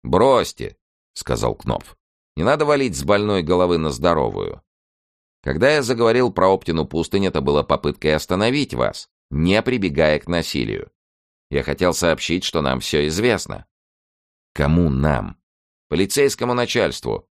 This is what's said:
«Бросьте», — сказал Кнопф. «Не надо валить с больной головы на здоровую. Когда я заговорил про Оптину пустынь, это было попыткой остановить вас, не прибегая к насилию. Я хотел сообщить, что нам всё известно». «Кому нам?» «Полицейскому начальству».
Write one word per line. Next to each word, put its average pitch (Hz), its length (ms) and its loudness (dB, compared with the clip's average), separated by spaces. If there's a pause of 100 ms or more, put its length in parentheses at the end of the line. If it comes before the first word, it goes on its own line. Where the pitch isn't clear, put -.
«Бросьте», — 90 720 0 (400)
сказал 57 380 -2
Кнопф. - 420 -8 (380)
«Не 78 80 -4
надо 147 220 2
валить 135 300 0
с 67 80 -8
больной 104 380 2
головы 87 380 2
на 78 100 -2
здоровую. 60 720 -2 (800)
Когда 98 300 2
я 151 100 2
заговорил 117 500 2
про 92 180 2
Оптину 82 360 0
пустынь, 95 400 -2
это 82 160 0
было 71 220 2
попыткой 73 520 0
остановить 113 600 -2
вас, 60 340 -4 (220)
не 87 320 2
прибегая 78 560 0
к - 80 -12
насилию. 60 640 -4 (580)
Я 69 140 -2
хотел 76 300 0
сообщить, 85 500 -2
что - 180 -4
нам 65 180 -2
всё 73 280 -2
известно». 95 580 -2 (880)
«Кому 78 360 2
нам?» 67 480 -2 (500)
«Полицейскому 123 640 0
начальству». 110 800 -2